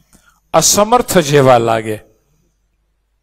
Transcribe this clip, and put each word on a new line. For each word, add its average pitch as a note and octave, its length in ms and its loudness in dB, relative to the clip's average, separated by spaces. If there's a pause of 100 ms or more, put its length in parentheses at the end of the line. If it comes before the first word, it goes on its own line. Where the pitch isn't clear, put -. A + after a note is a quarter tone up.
(520)
અસમર્થ G#3 680 0
જેવા C#3 400 2
લાગે. A2+ 420 -4 (1200)